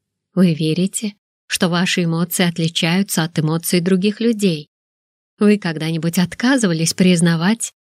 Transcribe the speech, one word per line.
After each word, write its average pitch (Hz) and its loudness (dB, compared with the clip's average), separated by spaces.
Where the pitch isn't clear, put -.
Вы 180 4
верите, 165 -2
что - -2
ваши 175 0
эмоции 170 -2
отличаются 170 -2
от 160 -4
эмоций 165 -2
других 190 0
людей? 202 0
Вы 208 4
когда-нибудь 165 -4
отказывались 180 0
признавать 175 2